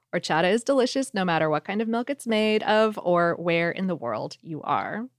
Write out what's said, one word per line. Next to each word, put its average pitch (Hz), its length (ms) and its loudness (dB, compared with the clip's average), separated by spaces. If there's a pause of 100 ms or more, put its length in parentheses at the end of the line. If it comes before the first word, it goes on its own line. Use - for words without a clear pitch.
(140)
horchata 180 380 2
is 233 120 2
delicious 269 520 0
no 190 100 0
matter 160 240 2
what 151 160 0
kind 202 160 -4
of 220 60 -2
milk 233 240 -2
it's 277 160 -6
made 214 360 2
of 214 380 2
or 170 380 4
where 170 320 2
in 190 160 -4
the 175 80 0
world 120 460 -6
you 156 200 -10
are. 143 460 -2 (120)